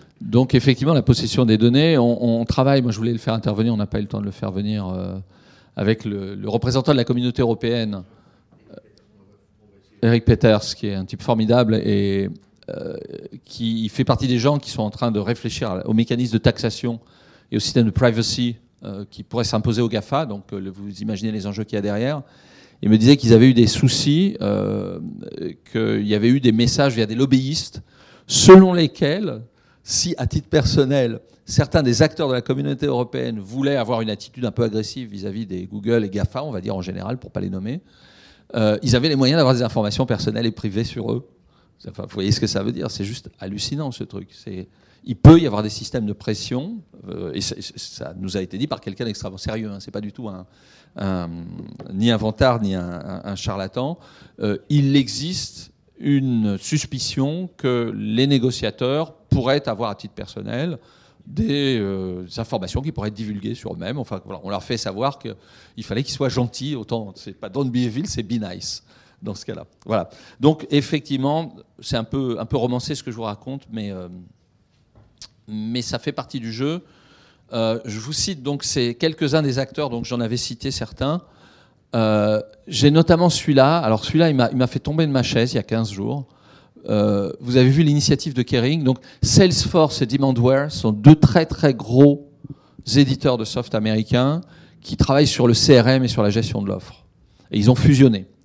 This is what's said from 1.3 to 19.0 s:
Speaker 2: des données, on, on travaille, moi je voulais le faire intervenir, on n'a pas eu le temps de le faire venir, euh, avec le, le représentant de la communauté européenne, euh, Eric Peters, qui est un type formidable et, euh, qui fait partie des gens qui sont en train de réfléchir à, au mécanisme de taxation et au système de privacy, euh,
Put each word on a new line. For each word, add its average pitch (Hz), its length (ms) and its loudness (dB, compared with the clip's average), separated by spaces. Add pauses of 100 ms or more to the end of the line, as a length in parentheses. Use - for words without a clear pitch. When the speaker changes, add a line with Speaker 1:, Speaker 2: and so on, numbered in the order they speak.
Speaker 2:
des 110 120 6
données, 135 400 4
on, 117 440 0
on - 20 -4
travaille, 135 380 2
moi 120 100 0
je 98 60 -6
voulais 113 160 -2
le 117 60 -6
faire 113 140 -4
intervenir, 110 400 -2
on 107 40 -2
n'a 104 100 -2
pas 104 120 -6
eu - 20 -2
le 101 80 -8
temps 104 100 -8
de 104 60 -6
le 98 60 -6
faire 101 200 -8
venir, 101 380 -4
euh, 92 280 -8 (600)
avec 107 260 0
le, 101 320 -8
le 101 140 -10
représentant 123 420 2
de 139 60 4
la 120 80 0
communauté 123 360 -2
européenne, 113 640 -2 (680)
euh, - 40 -20 (1300)
Eric 117 240 4
Peters, 107 500 4
qui 110 120 -8
est 101 80 -4
un 95 100 -6
type - 160 -14
formidable 113 540 2
et, 98 540 0 (400)
euh, - 280 -10 (480)
qui 113 420 -4
fait 127 160 -2
partie 135 240 0
des 123 120 0
gens 143 200 2
qui - 120 -10
sont - 100 -6
en 107 80 -2
train 117 220 -4
de 104 80 -2
réfléchir 104 520 -4
à, 92 160 -6
au 110 60 0
mécanisme 117 400 0
de 110 60 0
taxation 117 600 -2 (520)
et - 60 -2
au - 40 -2
système 120 240 2
de 104 60 2
privacy, 117 680 0 (260)
euh, 98 260 -12